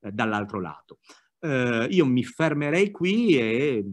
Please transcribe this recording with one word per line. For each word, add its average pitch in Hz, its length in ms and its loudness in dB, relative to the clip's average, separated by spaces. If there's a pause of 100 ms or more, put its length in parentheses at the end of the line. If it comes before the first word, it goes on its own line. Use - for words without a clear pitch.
eh, 101 100 -10
dall'altro 107 480 -2
lato. 78 380 -12 (400)
Eh, 123 500 0
io 175 160 4
mi 127 180 2
fermerei 156 680 0
qui 196 480 2
e 117 540 0